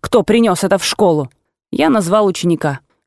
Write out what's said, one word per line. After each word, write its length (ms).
кто 220
принёс 420
это 120
в 60
школу». 460
Я 180
назвал 360
ученика. 560